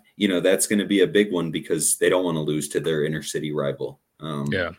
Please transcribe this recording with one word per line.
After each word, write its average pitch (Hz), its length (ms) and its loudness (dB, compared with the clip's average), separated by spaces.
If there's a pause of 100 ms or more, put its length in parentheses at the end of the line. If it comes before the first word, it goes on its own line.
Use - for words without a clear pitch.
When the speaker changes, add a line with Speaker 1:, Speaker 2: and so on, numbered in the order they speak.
(160)
Speaker 1:
you 101 120 2
know, 90 120 2
that's 92 280 2
gonna 101 180 0
be 98 160 2
a 87 60 6
big 101 240 2
one 82 200 0
because 80 460 -2
they 87 120 4
don't 92 160 2
wanna 80 160 -2
lose 76 280 -2
to - 100 -4
their 76 260 0
inner 78 180 -4
city 76 280 -6
rival. 69 480 -6 (200)
Um, 73 320 -6
Speaker 2:
Yeah. 87 280 -2